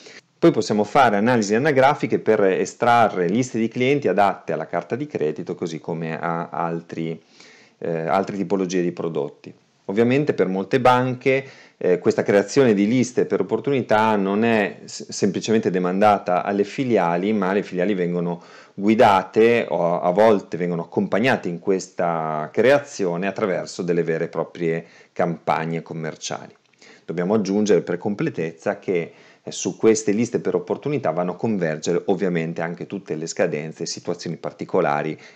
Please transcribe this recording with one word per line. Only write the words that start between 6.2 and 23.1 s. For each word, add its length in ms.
altri, 680
eh, 100
altre 480
tipologie 460
di 100
prodotti. 600
Ovviamente 500
per 120
molte 320
banche, 640
eh, 220
questa 240
creazione 540
di 120
liste 380
per 160
opportunità 720
non 280
è 420
s-, 240
semplicemente 640
demandata 720
alle 200
filiali, 680
ma 200
le 100
filiali 320
vengono 440
guidate 920
o 320
a 120
volte 460
vengono 260
accompagnate 680
in 80
questa 960
creazione 720